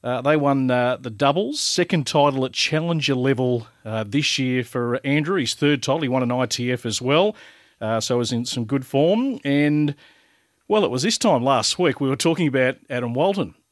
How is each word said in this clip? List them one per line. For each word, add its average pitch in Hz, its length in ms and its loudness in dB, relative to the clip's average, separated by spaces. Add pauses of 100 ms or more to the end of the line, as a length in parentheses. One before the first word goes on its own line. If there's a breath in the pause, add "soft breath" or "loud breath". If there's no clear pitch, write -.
Uh, 123 200 -4
they 147 140 4
won, 139 360 2
uh, 123 240 0
the 127 120 -12
doubles, 147 520 0
second 175 440 0
title 143 400 2
at 127 80 -4
challenger 156 640 -2
level, 127 540 0 (160)
uh, 110 200 -6
this 139 320 -2
year 127 280 -2
for 120 420 -4
Andrew. 151 320 0
His 139 160 -2
third 147 300 0
title, 151 180 0
he 139 60 -2
won 127 160 0
an 120 80 -2
I 127 140 0
T 123 260 -4
F 123 120 -6
as 110 160 -4
well, 160 360 2 (440 loud breath)
uh, 113 200 -2
so 123 180 0
was 120 140 -2
in 120 120 -2
some 120 200 -6
good 131 200 -2
form. 208 600 0
And, 147 500 2 (720 soft breath)
well, 208 180 2
it - 60 0
was 127 140 -2
this 220 120 0
time 147 280 2
last 131 340 2
week 170 220 0
we 135 80 0
were 135 80 0
talking 165 320 0
about 127 300 0 (120)
Adam 123 240 -4
Walton. 165 400 0 (180)